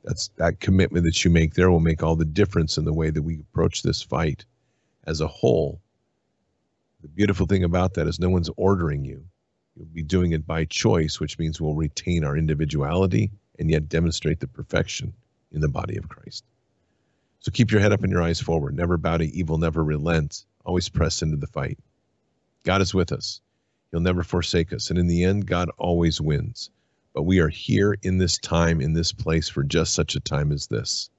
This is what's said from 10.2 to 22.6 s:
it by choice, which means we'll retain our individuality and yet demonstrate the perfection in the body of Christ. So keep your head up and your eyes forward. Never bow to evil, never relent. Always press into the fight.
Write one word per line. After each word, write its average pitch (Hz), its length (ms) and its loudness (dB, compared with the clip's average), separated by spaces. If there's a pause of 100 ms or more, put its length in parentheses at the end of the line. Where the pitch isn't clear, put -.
it 78 120 -2
by 80 200 -2
choice, 82 540 0
which 76 200 -8
means 80 200 -4
we'll 78 140 -2
retain 80 500 -2
our 73 140 -2
individuality 80 960 0 (260)
and 80 140 0
yet 76 180 0
demonstrate 80 500 0
the 69 80 -8
perfection - 680 -6 (380)
in 151 100 -4
the 151 80 0
body - 280 -6
of 82 120 -10
Christ. - 340 -18 (960)
So - 120 -4
keep 110 200 2
your 107 100 4
head 101 100 4
up 104 120 2
and 92 80 0
your 90 100 2
eyes 85 180 0
forward. 73 360 -2
Never 87 220 0
bow 82 200 0
to 82 80 2
evil, 80 320 -4
never 80 260 0
relent. 76 640 -2 (200)
Always 90 240 -2
press - 320 -2
into 78 160 -2
the 71 100 -8
fight. - 300 -6 (840)